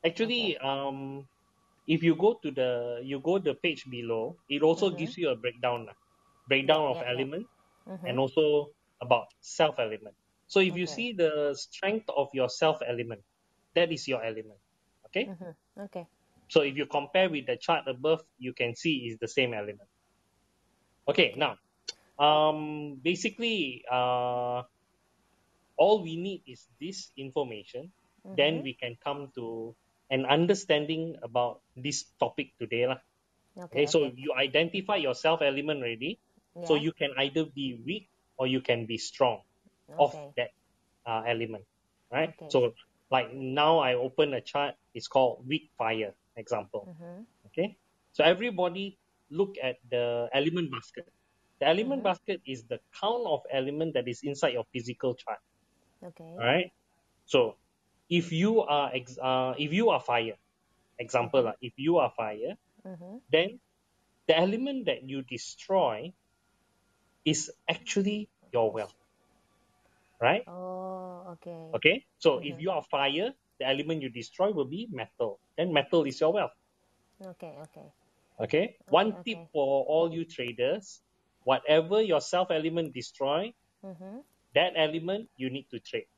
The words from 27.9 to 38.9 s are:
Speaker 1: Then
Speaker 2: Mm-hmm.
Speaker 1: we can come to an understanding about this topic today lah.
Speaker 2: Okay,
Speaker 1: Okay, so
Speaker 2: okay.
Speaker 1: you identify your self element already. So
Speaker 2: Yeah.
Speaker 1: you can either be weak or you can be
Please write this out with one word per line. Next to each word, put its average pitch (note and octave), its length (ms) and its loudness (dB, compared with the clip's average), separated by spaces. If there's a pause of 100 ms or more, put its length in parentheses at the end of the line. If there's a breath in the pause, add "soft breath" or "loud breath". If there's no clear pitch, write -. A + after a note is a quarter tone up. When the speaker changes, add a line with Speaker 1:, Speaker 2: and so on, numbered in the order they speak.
Speaker 1:
Then D#3 240 4
Speaker 2:
Mm-hmm. - 20 -10
Speaker 1:
we C3+ 120 -6
can A#2+ 300 -8
come C#3+ 320 -6
to A2+ 400 -8 (340)
an C3 160 2
understanding D#3+ 960 2
about A#2+ 380 -2 (160)
this C3 320 -6 (120)
topic - 380 -2
today A#2 300 0
lah. B2+ 120 -4 (580)
Speaker 2:
Okay, D#3 260 0
Speaker 1:
Okay, - 20 2
so D3 220 2
Speaker 2:
okay. B2 80 -8
Speaker 1:
you C3+ 200 -6
identify E3 600 2
your C#3 180 0
self D#3+ 280 2
element C#3+ 420 0
already. A#2+ 360 -6 (440)
So E3 100 4
Speaker 2:
Yeah. D3 60 2
Speaker 1:
you D#3 120 -2
can C#3 260 -4
either C#3+ 280 0
be C3+ 400 -8
weak F#3+ 220 -8 (280)
or C3 120 0
you C3 120 2
can A#2 260 0
be A2 120 -6